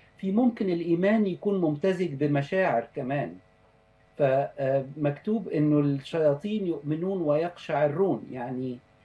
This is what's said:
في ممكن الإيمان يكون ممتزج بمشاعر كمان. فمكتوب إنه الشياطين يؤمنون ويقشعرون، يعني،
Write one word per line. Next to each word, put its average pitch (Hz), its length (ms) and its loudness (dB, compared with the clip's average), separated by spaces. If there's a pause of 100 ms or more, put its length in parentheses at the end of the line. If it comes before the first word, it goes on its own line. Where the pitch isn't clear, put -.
(180)
في 190 140 -4
ممكن 226 380 2
الإيمان 180 580 2
يكون 190 340 -2
ممتزج 170 520 0
بمشاعر 143 800 0
كمان. 127 400 -4 (800)
فمكتوب 139 1300 0
إنه 151 300 4
الشياطين 151 880 0
يؤمنون 165 540 -2
ويقشعرون، 151 1080 0
يعني، 127 480 -6 (260)